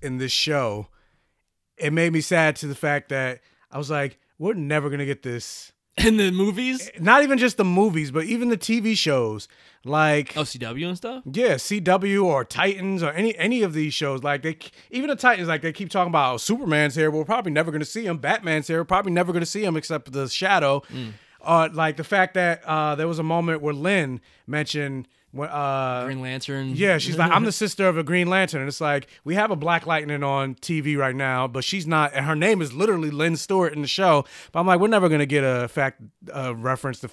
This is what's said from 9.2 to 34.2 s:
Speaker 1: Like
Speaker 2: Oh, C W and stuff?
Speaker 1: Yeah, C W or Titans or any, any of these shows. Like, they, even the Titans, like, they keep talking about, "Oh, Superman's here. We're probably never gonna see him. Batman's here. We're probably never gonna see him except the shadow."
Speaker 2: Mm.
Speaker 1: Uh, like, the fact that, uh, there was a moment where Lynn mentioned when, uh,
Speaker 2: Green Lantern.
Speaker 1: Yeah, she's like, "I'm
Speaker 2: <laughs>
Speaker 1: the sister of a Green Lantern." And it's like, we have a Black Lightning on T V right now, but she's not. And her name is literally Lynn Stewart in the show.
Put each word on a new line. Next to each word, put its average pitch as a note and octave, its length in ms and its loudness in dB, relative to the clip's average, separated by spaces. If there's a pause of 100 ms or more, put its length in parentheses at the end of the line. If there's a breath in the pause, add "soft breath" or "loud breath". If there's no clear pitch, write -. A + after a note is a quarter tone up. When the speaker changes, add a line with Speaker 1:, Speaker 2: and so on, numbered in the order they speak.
Speaker 1:
Like D3 540 0
Speaker 2:
Oh, D3+ 80 -2
C - 140 -10
W B2+ 280 -6
and F3+ 80 -6
stuff? B3 300 -12
Speaker 1:
Yeah, F3 320 2
C G3+ 240 -4
W G3 440 2
or C#3 200 2
Titans F#3+ 580 -2
or D3 80 0
any, G3+ 260 0
any A3 260 0
of F3 100 0
these D#3 200 -2
shows. C3+ 300 -4
Like, C#3+ 180 -2
they, D#3+ 160 -6 (340 soft breath)
even C4+ 180 -4
the C#4 80 0
Titans, G3+ 320 2
like, D#3+ 120 0
they D#3+ 120 -4
keep F#3+ 160 -8
talking F3+ 220 0
about, C#3 220 4
"Oh, A#2+ 40 -4
Superman's D3+ 580 0
here. D#3 160 2
We're D#3 140 -2
probably G#3 260 -2
never D#3 180 2
gonna D3+ 160 -2
see A3+ 200 -8
him. E3+ 120 -2
Batman's D#3 500 -2
here. E3 120 -2
We're E3+ 60 -2
probably F#3+ 260 0
never F3 220 2
gonna E3+ 120 0
see G#3 200 -4
him E3+ 100 0
except D3+ 380 -6
the C3+ 160 -4
shadow." D3+ 540 2 (100)
Speaker 2:
Mm. A#2+ 200 -10 (280 loud breath)
Speaker 1:
Uh, D#3+ 320 4
like, D#3 240 0
the D#3+ 80 -6
fact F#3 300 2
that, F3 300 2
uh, D#3 300 0
there D#3 120 0
was E3 120 -4
a E3 40 -2
moment E3 380 0
where D3 120 -2
Lynn D3 460 0 (280 soft breath)
mentioned C#3 600 -4 (240)
when, C#3+ 160 -8
uh, C3+ 580 -2
Speaker 2:
Green C3 160 -8
Lantern. C3 540 -6
Speaker 1:
Yeah, F3+ 220 4
she's D#3 200 -4
like, E3+ 140 4
"I'm G3+ 140 4
Speaker 2:
<laughs> - 0 -
Speaker 1:
the G#3+ 80 0
sister G3 340 0
of E3 100 2
a D#3+ 60 0
Green F3 240 0
Lantern." F#3 340 0
And C3+ 60 -4
it's C#3+ 140 -8
like, C#3+ 260 0 (160 soft breath)
we D#3+ 120 -2
have G#3 140 2
a G3+ 60 -2
Black E3 320 0
Lightning D3 360 -2
on C#3 320 -2
T D#3+ 260 -4
V C#3+ 160 0
right C3 180 0
now, C3 320 0
but B2+ 160 -6
she's F#3 240 -4
not. D#3 260 2
And C#3 120 0
her D#3 100 0
name F#3 260 2
is C#3 120 -6
literally E3 380 0
Lynn D#3 260 0
Stewart F3+ 340 0
in D3+ 100 -6
the C#3+ 60 -4
show. D#3+ 380 4 (260 loud breath)